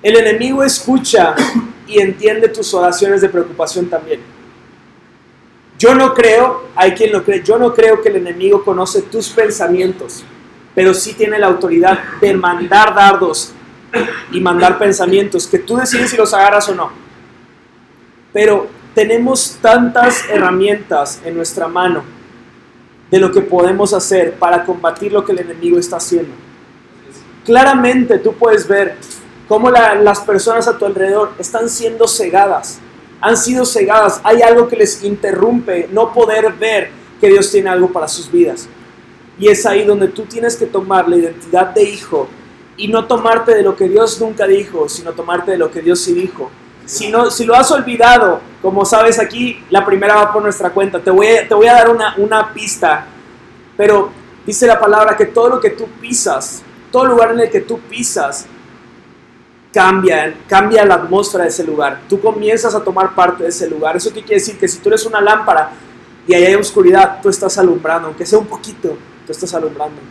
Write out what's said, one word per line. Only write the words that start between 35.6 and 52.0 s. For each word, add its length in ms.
no 220
poder 400
ver 380
que 100
Dios 220
tiene 200
algo 200
para 180
sus 220
vidas. 380
Y 100
es 160
ahí 200
donde 240
tú 180
tienes 280
que 120
tomar 420
la 80
identidad 520
de 140
hijo 460
y 120
no 180
tomarte 480
de 80
lo 120
que 140
Dios 320
nunca 260
dijo, 440
sino 220
tomarte 400
de 40
lo 140
que 100
Dios 180
sí 140
dijo. 380
Si 260
no, 200
si 160
lo 80
has 160
olvidado, 680
como 240
sabes 340
aquí, 520
la 160
primera 300
va 140
por 120
nuestra 280
cuenta. 300
Te 100
voy 160
a, 220
te 60
voy 140
a 40
dar 160
una, 300